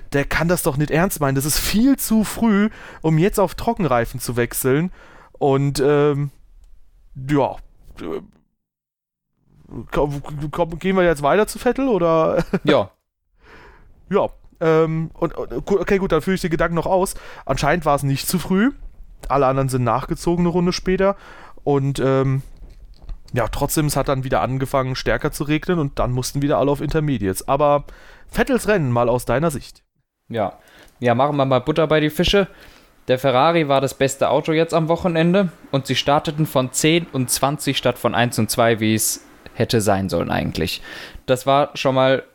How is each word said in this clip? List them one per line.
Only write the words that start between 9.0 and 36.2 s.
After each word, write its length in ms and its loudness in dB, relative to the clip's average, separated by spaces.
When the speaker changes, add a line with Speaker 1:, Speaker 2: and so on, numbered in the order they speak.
Speaker 1:
komm, 300 -2
komm, 280 -4
gehen 160 0
wir 80 4
jetzt 200 2
weiter 240 2
zu 120 -10
Vettel, 280 0
oder? 560 2
<laughs> 100 -2
Speaker 2:
Ja. 280 2
Speaker 1:
Ja, 180 2
ähm, 520 2
und, 220 -4
und, 300 -8
gu-, 140 2
okay, 200 2
gut, 120 -2
dann 100 2
führe 140 0
ich 60 -4
den 80 -2
Gedanken 260 0
noch 120 -2
aus. 280 0
Anscheinend 400 0
war 100 4
es 80 -2
nicht 240 -2
zu 120 0
früh. 320 2
Alle 200 2
anderen 220 2
sind 140 0
nachgezogen 640 0
eine 80 2
Runde 180 2
später. 440 0
Und, 360 0
ähm, 420 2
ja, 160 0
trotzdem, 380 -2
es 100 -2
hat 120 -2
dann 160 -2
wieder 180 0
angefangen, 540 -2
stärker 360 -2
zu 120 -6
regnen 340 0
und 220 -2
dann 120 0
mussten 300 -4
wieder 160 2
alle 140 2
auf 100 -2
Intermediates. 680 -2
Aber 360 2
Vettels 400 0
Rennen 240 2
mal 180 2
aus 160 0
deiner 260 0
Sicht. 320 -12
Speaker 2:
Ja. 240 -2
Ja, 140 4
machen 240 2
wir 80 2
mal 140 2
Butter 260 0
bei 140 2
die 100 2
Fische. 380 2
Der 120 2
Ferrari 480 2
war 140 2
das 120 -2
beste 360 0
Auto 220 0
jetzt 220 0
am 140 0
Wochenende 640 2
und 160 -2
sie 100 -2
starteten 520 0